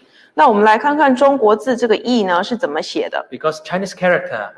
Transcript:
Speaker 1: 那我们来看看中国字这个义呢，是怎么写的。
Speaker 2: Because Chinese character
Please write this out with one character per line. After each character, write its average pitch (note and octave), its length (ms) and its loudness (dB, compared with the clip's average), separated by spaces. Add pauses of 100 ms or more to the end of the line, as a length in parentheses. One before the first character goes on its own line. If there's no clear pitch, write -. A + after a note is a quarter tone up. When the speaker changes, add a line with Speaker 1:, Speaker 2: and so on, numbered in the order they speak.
(320)
Speaker 1:
那 D4+ 160 4
我 A3+ 60 4
们 G#3 100 2
来 A3 140 6
看 C#4+ 180 0
看 C#4+ 180 4
中 C#4 220 2
国 G#3+ 180 2
字 A3+ 220 -2
这 B3 100 -2
个 G#3+ 100 2
义 A#3+ 280 -2
呢， F3+ 180 0
是 A#3+ 140 -6
怎 E3 140 -4
么 D3+ 100 -6
写 C3+ 300 -6
的。 - 200 -6
Speaker 2:
Because D3+ 320 -6
Chinese F#3 280 -8
character C3 680 -4